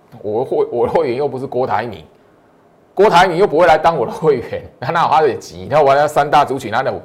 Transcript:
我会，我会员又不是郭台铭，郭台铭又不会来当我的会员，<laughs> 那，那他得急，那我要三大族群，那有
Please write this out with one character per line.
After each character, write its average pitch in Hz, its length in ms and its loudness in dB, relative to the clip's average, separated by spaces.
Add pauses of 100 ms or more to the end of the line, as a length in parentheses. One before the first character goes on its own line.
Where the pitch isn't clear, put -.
(220)
我 107 220 -4
会， 151 260 0
我 120 160 0
会 165 220 0
员 117 80 -4
又 147 100 -2
不 127 120 -8
是 131 80 -8
郭 127 200 -4
台 107 180 -4
铭， 90 200 -14 (920)
郭 202 160 4
台 175 160 6
铭 170 100 -4
又 196 100 4
不 147 120 0
会 175 80 6
来 156 100 6
当 165 200 0
我 117 100 -2
的 107 60 -8
会 151 240 0
员， 107 260 -10 (100)
<laughs> - 60 -20
那， 123 120 -8
那 165 180 0
他 151 140 4
得 131 120 2
急， 90 340 -14
那 147 140 2
我 135 120 4
要 143 120 2
三 147 240 -2
大 147 140 4
族 131 140 -4
群， 120 120 -10
那 117 140 -2
有 98 200 -4